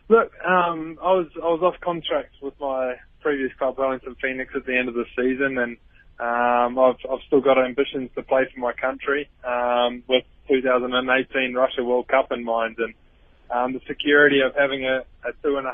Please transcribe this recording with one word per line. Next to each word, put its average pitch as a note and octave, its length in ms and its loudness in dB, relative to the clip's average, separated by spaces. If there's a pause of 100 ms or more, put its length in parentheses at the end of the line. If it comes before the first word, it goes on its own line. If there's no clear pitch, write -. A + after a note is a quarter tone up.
Look, A3 220 4 (120)
um, E3+ 600 0
I F3+ 100 4
was, F3+ 220 0
I D#3+ 100 -6
was E3 160 0
off F3 200 2
contract E3 600 -4
with C#3 180 -10
my C3 360 -4 (260)
previous C#3 380 -2
club, C3 180 -2
Wellington C3 420 -4
Phoenix, C3 360 -6
at B2+ 100 -8
the B2+ 100 -2
end B2 140 0
of A#2 60 -6
the A#2+ 100 -2 (100)
season, C3 440 0
and, A#2 180 -4 (420)
um, A#2+ 600 2
I've, B2+ 260 4
I've B2+ 220 -6
still C#3 140 4
got C3 220 4
ambitions B2+ 520 -4
to B2+ 80 -8
play C3 280 0
for C3 80 -18
my B2 140 -2
country, C#3 560 -4 (160)
um, B2 640 0
with B2+ 140 4 (240)
two C3 160 2
thousand B2+ 320 0
and B2+ 160 0
eighteen C3 420 0
Russia B2+ 300 0
World B2 240 0
Cup C3 240 2
in A#2+ 120 -6
mind, A2+ 360 -2
and, A2 160 -6 (560)
um, B2 220 -2
the B2+ 140 -10
security D3 540 4
of C3 140 0
having C#3 280 -2
a, C3 220 -2 (240)
a - 20 -8 (120)
two C#3+ 140 0
and C3+ 100 -6
a B2+ 60 -8